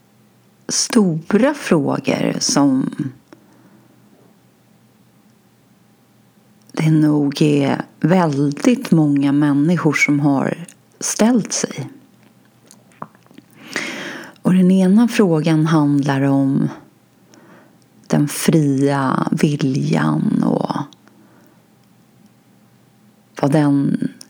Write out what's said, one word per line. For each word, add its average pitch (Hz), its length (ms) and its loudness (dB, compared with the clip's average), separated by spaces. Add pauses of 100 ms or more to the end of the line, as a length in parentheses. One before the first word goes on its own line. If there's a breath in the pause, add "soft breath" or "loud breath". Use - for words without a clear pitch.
(680)
stora 202 840 0
frågor - 840 -2
som - 520 0 (3750 soft breath)
det 160 180 0
nog 151 520 2
är 143 400 0 (180)
väldigt 160 920 0
många 143 420 2
människor 147 600 2
som 147 280 0
har 143 460 0 (340)
ställt 220 520 0
sig. - 380 -8 (2500 loud breath)
Och 175 120 2
den 185 160 4
ena 190 380 4
frågan 160 580 2
handlar 143 560 2
om 139 460 0 (1400 soft breath)
den 147 160 0
fria 139 1000 0
viljan 147 1160 0
och - 300 -2 (2750 soft breath)
vad 143 120 0
den 143 560 0 (220)